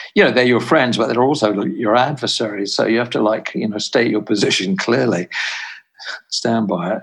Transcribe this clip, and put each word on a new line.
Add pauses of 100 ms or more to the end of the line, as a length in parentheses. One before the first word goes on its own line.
(140)
you
know,
they're
your
friends,
but
they're
also
your
adversaries.
So
you
have
to,
like,
you
know,
state
your
position
clearly, (1000)
stand
by
it.